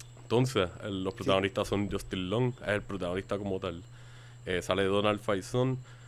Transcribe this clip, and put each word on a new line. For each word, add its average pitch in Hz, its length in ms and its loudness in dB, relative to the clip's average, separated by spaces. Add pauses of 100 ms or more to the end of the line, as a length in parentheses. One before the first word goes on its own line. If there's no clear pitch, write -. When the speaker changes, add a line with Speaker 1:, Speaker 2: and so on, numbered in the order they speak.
(240)
Speaker 1:
Entonces, 117 440 4 (160)
el, 98 200 -4
los 95 100 -2
Speaker 2:
Sí. - 60 -14
Speaker 1:
protagonistas 95 480 2
son 104 220 0
Justin 95 400 -4
Long, 123 240 2 (100)
es - 60 -6
el 104 120 2
protagonista 95 560 -4
como 98 220 -2
tal. 90 220 -6 (640)
Eh, 90 160 0
sale 92 220 4
Donald 101 380 4
Faison, 127 560 0 (300)